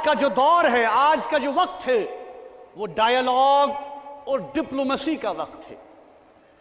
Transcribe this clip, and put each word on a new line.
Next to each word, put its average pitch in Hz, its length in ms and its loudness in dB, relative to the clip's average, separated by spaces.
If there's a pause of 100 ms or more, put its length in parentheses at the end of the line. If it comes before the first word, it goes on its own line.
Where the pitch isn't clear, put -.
का 302 100 2
जो 285 140 0
दौर 320 380 4
है, 240 180 2
आज 262 460 2
का 302 80 2
जो 269 140 -2
वक्त 349 340 -2
है, 247 140 2 (760)
वो 202 100 -8 (100)
dialogue 254 1300 0
और 269 120 -2 (140)
diplomacy 269 640 -4
का 220 160 -6
वक्त 160 380 -10
है। - 80 -20 (840)